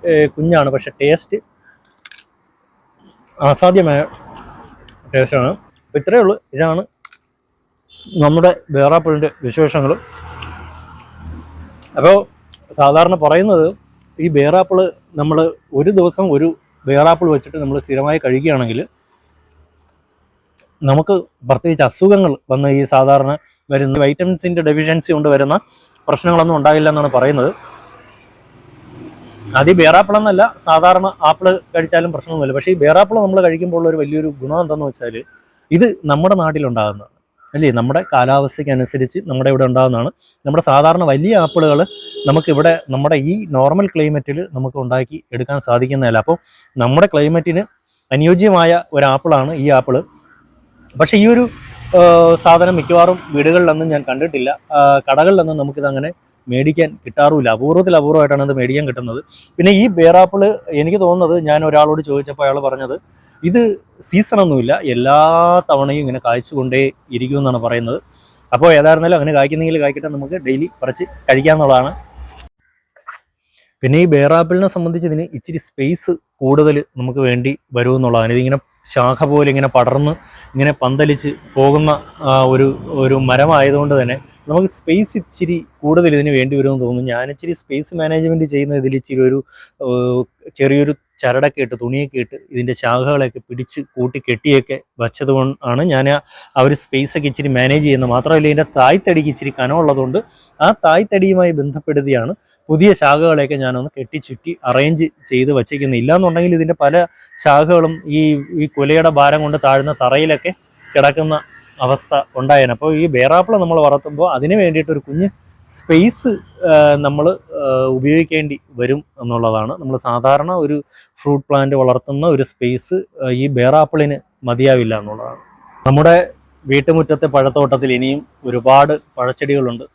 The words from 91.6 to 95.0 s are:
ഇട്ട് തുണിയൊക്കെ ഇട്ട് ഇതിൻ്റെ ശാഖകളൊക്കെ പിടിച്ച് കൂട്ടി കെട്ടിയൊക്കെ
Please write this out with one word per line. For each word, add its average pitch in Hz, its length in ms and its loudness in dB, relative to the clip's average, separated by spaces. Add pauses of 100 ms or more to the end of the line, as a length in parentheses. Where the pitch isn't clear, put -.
ഇട്ട് 120 200 -8
തുണിയൊക്കെ 135 400 -6
ഇട്ട് - 140 -12 (140)
ഇതിൻ്റെ 123 300 -6
ശാഖകളൊക്കെ 127 680 -2
പിടിച്ച് 127 320 -12 (140)
കൂട്ടി 127 240 -6
കെട്ടിയൊക്കെ 135 580 -2 (260)